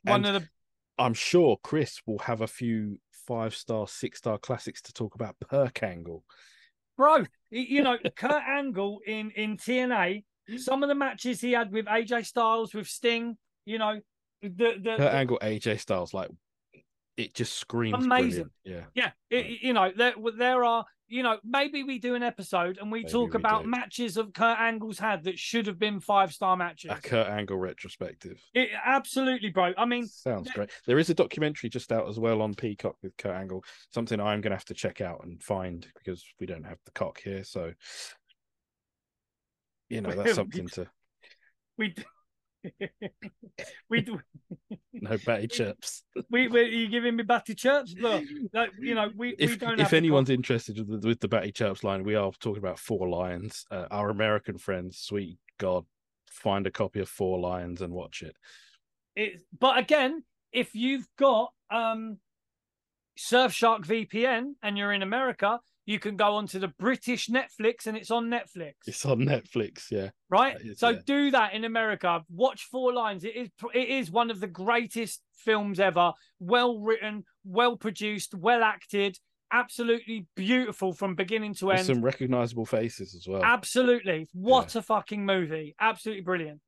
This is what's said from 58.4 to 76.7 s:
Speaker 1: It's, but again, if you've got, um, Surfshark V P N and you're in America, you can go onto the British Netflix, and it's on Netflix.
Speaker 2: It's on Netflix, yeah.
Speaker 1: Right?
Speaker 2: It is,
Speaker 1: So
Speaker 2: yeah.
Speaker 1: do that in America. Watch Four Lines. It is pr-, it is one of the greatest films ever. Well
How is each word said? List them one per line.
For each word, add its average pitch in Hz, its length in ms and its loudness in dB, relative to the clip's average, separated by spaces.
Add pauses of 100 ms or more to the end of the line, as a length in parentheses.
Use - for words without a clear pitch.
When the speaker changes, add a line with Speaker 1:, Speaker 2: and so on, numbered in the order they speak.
Speaker 1:
It's, - 280 -6 (140)
but 262 220 6
again, 302 440 2 (280)
if 233 240 -2
you've 254 320 -2 (100)
got, 254 340 6 (200)
um, 226 460 -2 (1040)
Surfshark 226 640 4
V 220 200 0
P 226 200 0
N 254 380 0
and 202 140 -2
you're 202 160 0
in 196 80 0
America, 233 580 0 (260)
you 208 140 -2
can 208 160 -4
go 208 200 4
onto 196 240 -4
the 190 80 -2 (120)
British 247 480 -2
Netflix, 233 600 0
and 214 100 -4
it's 190 140 -8
on 233 180 0
Netflix. 180 440 -6 (120)
Speaker 2:
It's - 200 -8
on 127 140 4
Netflix, 123 720 -2
yeah. 98 180 -2 (200)
Speaker 1:
Right? 240 260 4
Speaker 2:
It - 100 -14
is, 107 140 -12
Speaker 1:
So 233 100 4
Speaker 2:
yeah. 220 160 0
Speaker 1:
do 285 260 4
that 214 220 4
in 220 120 -6
America. 208 640 0
Watch 233 420 0
Four 247 220 0
Lines. 214 300 -2
It 214 120 -10
is 240 220 -8
pr-, 233 160 -10
it 247 160 2
is 254 220 -2
one 233 200 2
of 196 80 -8
the 202 80 -6
greatest 220 720 -2 (120)
films 208 460 0
ever. 175 340 6 (260)
Well 233 400 2